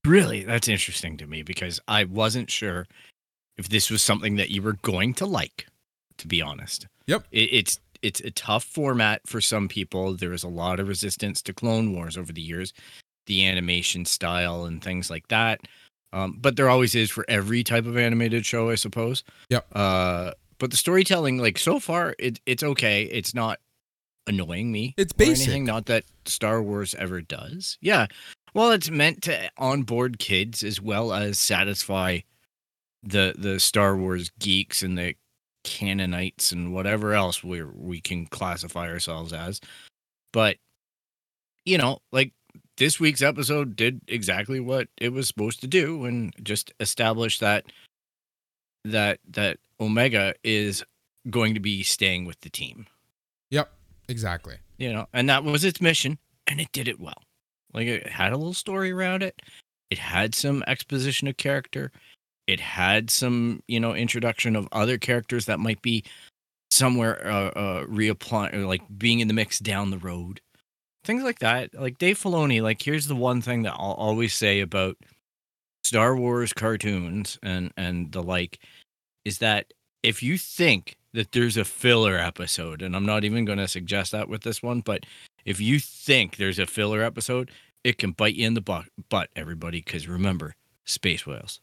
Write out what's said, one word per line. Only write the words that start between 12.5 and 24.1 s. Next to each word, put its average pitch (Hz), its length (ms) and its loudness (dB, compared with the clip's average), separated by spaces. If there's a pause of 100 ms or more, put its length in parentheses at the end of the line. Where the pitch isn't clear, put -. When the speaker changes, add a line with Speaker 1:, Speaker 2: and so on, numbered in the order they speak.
Speaker 1:
the 95 200 4
animation 87 600 0
style 87 580 -2
and 82 180 -6
things 90 280 -4
like 82 180 -8
that. 113 320 2 (540)
Um, 95 260 -2
but 127 160 4
there 135 140 6
always 123 260 6
is 110 160 4
for - 160 -6
every 113 380 2
type 117 200 2
of 120 120 -2
animated 117 480 2
show, 113 240 0
I 113 60 2
suppose. 117 500 -2 (240)
Speaker 2:
Yep. 123 260 0
Speaker 1:
Uh, 90 560 2 (260)
but 127 120 -2
the 135 80 0
storytelling, 170 640 2
like, 113 180 2
so 254 220 2
far, 170 400 -2
it, 117 260 -4
it's 123 160 0
okay. 113 440 2
It's - 280 -4
not 113 260 -2 (680)